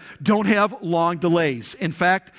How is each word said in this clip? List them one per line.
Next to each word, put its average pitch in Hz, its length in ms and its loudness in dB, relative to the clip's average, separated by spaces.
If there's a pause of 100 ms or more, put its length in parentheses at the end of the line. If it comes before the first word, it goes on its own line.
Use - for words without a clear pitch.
(220)
don't 208 260 0
have 208 340 0
long 170 360 0
delays. 160 580 0
In 170 160 -6
fact, 185 480 0